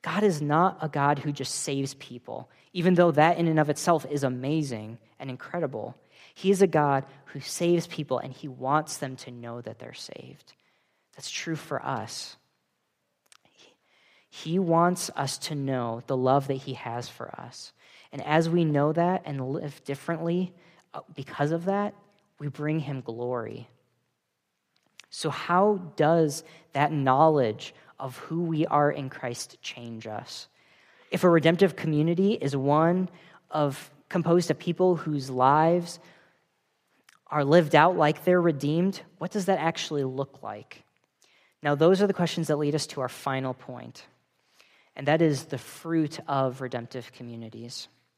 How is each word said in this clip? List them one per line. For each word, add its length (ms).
God 220
is 180
not 400
a 80
God 300
who 120
just 260
saves 380
people, 560
even 220
though 180
that 260
in 80
and 140
of 100
itself 400
is 140
amazing 760
and 100
incredible. 640
He 160
is 120
a 40
God 380
who 140
saves 460
people, 320
and 140
he 160
wants 480
them 200
to 140
know 300
that 180
they're 160
saved. 600
That's 160
true 260
for 280
us. 520
He 300
wants 560
us 240
to 160
know 540
the 80
love 320
that 60
he 200
has 340
for 200
us. 340
And 140
as 240
we 160
know 280
that 320
and 280
live 320
differently, 680
uh, 80
because 380
of 140
that, 280
we 80
bring 320
him 200
glory. 680
So 200
how 460
does 480
that 180
knowledge 840
of 180
who 240
we 240
are 240
in 180
Christ 540
change 460
us? 400
If 100
a 80
redemptive 460
community 560
is 240
one 520
of, 400
composed 420
of 80
people 380
whose 340
lives 720
are 160
lived 320
out 200
like 280
they're 160
redeemed, 600
what 120
does 140
that 160
actually 420
look 400
like? 400
Now, 140
those 260
are 60
the 40
questions 360
that 80
lead 180
us 140
to 120
our 80
final 460
point, 500
and 100
that 160
is 220
the 140
fruit 680
of 340
redemptive 520
communities. 760